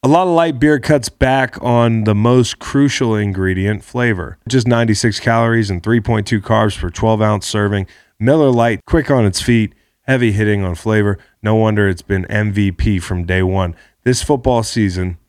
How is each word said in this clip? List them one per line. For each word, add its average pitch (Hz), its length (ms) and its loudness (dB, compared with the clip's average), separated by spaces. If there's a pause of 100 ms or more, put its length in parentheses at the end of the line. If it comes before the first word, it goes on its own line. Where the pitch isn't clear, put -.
A 131 40 2
lot 170 200 4
of 175 80 0
light 165 240 0
beer 147 200 4
cuts 143 300 -2
back 131 540 -2
on 117 400 2
the 107 120 2
most 120 440 2
crucial 135 560 0
ingredient, 98 680 -2
flavor. 113 540 -4 (100)
Just 117 200 0
ninety-six 117 520 0
calories 117 520 0
and 87 100 -4
three 117 180 2
point 107 280 -2
two 107 140 -2
carbs 110 360 0
per 87 140 -6
twelve 110 320 0
ounce 107 240 0
serving. 101 400 -2 (320)
Miller 139 320 2
Lite, 117 340 0
quick 160 240 0
on 127 160 4
its 98 160 -2
feet, 113 320 0 (300)
heavy 123 280 0
hitting 104 320 0
on 90 120 -4
flavor. 104 420 0 (240)
No 107 140 0
wonder 107 320 2
it's 92 140 -4
been 92 240 -4
M 104 260 -2
V 101 200 0
P 98 280 -2
from 90 260 -6
day 92 160 0
one. 92 340 -2 (280)
This 123 180 0
football 127 400 0
season 90 560 -2 (120)